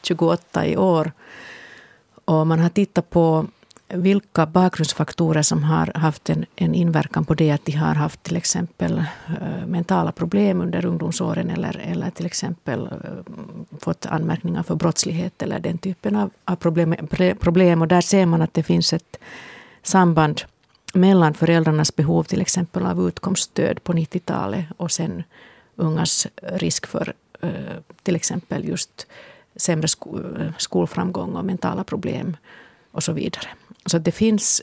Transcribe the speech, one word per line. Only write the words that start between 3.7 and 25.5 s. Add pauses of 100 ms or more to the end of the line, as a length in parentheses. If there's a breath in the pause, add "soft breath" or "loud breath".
vilka
bakgrundsfaktorer
som
har
haft
en, (100)
en
inverkan
på
det
att
de
har
haft
till
exempel, (440 loud breath)
eh,
mentala
problem
under
ungdomsåren
eller,
eller
till
exempel,
eh, (460)
fått
anmärkningar
för
brottslighet
eller
den
typen
av, (160)
av
problem,
pre-,
problem.
Och
där
ser
man
att
det
finns
ett (680 loud breath)
samband (520)
mellan
föräldrarnas
behov
till
exempel
av
utkomststöd
på
nittiotalet (120)
och
sen (520 loud breath)